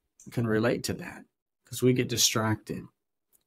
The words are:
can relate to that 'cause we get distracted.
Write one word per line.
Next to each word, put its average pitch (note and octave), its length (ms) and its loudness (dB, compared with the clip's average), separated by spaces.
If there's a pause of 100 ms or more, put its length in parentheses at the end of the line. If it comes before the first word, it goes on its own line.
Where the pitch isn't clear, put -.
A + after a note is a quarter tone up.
(320)
can A#2 160 -2
relate A2 380 2
to G2 80 -2
that - 300 -12 (420)
'cause - 180 -6
we B2+ 100 6
get B2 160 0
distracted. A2 760 0 (640)